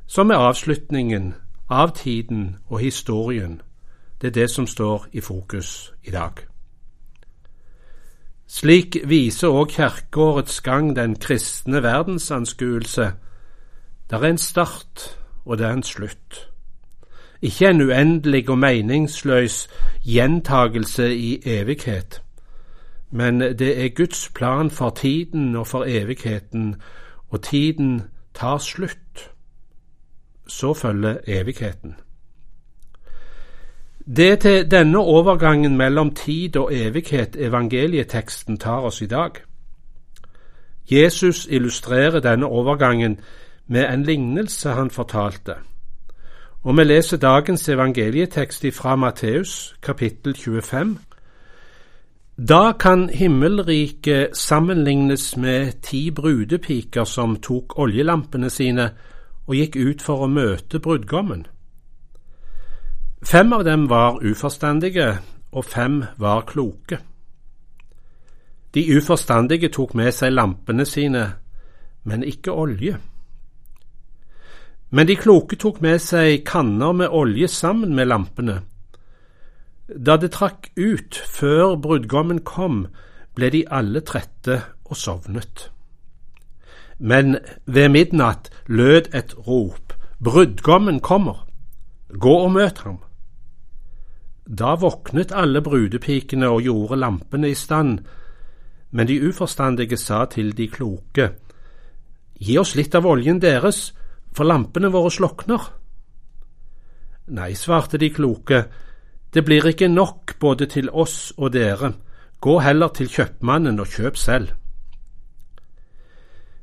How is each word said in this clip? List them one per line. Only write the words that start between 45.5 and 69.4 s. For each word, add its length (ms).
Og 140
vi 60
leser 340
dagens 520
evangelietekst 920
ifra 320
Matteus, 840
kapittel 540
tjuefem. 640
Da 220
kan 380
himmelriket 1300
sammenlignes 1000
med 340
ti 300
brudepiker 920
som 380
tok 380
oljelampene 720
sine 420
og 80
gikk 200
ut 300
for 160
å 80
møte 500
brudgommen. 680
Fem 280
av 120
dem 240
var 320
uforstandige, 960
og 140
fem 380
var 280
kloke. 540
De 120
uforstandige 760